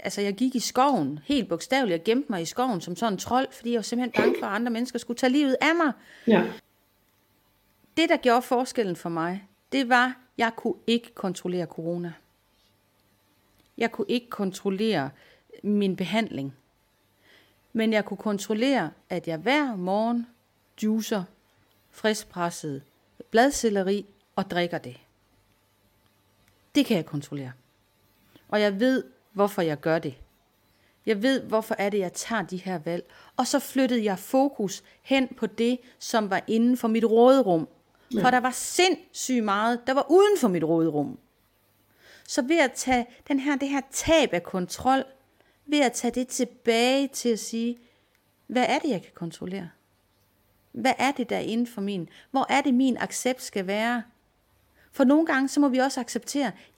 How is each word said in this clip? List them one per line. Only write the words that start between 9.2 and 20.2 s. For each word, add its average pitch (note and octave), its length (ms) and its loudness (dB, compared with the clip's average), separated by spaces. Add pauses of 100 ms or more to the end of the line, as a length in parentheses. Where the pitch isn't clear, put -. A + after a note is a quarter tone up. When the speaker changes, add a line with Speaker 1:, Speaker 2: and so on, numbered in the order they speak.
Speaker 1:
det B3+ 160 0
var, B3+ 280 2 (220)
jeg A3+ 180 0
kunne - 180 -4 (120)
ikke A#3 280 0
kontrollere F3+ 520 -4
corona. E3+ 460 -6 (1700)
Jeg A3+ 140 0
kunne - 160 -4
ikke A#3+ 220 -4
kontrollere F#3+ 800 -4 (520)
min G3+ 340 0
behandling. F3 580 -4 (1200)
Men A3+ 200 0
jeg G#3 120 2
kunne G3+ 120 -10
kontrollere, G#3+ 720 -2 (200)
at E3+ 180 -6
jeg D#3+ 80 -4
hver B3 400 0
morgen A3 500 -2 (560)